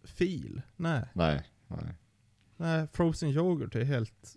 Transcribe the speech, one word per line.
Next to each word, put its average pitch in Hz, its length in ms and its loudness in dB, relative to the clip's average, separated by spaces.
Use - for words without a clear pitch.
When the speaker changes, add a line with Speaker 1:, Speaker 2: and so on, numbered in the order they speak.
Speaker 1:
fil? - 580 -4
Nej. 165 260 0
Speaker 2:
Nej, 80 300 2
nej. 80 280 -8
Speaker 1:
Nej, 165 360 0
frozen 165 360 2
yoghurt 160 460 2
är 113 100 2
helt... 127 520 -2